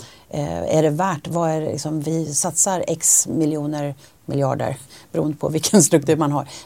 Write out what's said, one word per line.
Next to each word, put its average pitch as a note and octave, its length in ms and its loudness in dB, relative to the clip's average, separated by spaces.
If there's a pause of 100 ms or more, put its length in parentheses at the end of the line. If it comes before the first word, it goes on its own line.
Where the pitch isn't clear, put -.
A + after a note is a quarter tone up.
(300)
Eh, C#3+ 460 -2
är D#3 60 6
det D#3 80 4
värt, D3+ 380 -2
vad E3 220 0
är D#3+ 100 0
det D#3 120 -4
liksom, D3+ 280 -4
vi D#3 340 -4
satsar F3+ 540 0
x - 400 2
miljoner, D3+ 680 -2 (340)
miljarder, C3 480 0 (360)
beroende D#3 240 0
på D3 120 -2
vilken D#3+ 340 4
<laughs> - 0 -
struktur D3+ 340 4
man D3 160 0
har, C3+ 160 -2 (180)